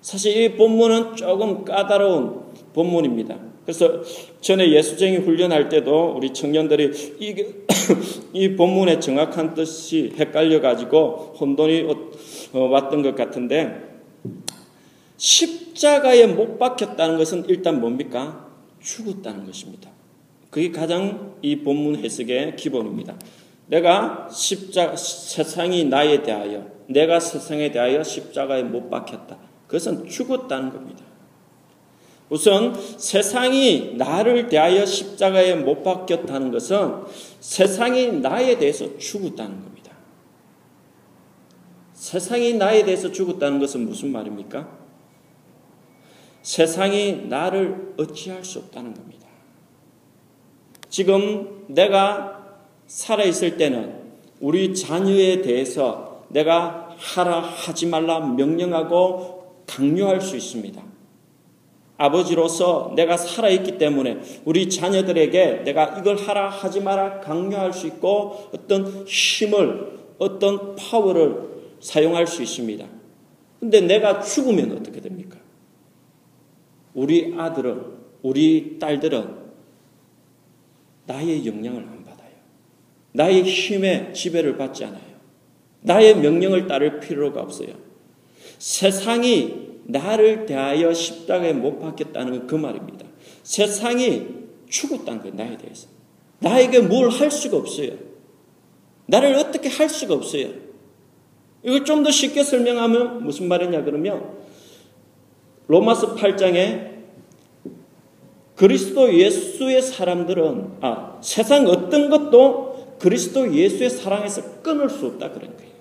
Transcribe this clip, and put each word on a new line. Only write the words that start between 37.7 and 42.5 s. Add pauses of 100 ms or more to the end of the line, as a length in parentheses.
나에
대해서
죽었다는
겁니다. (2000)
세상이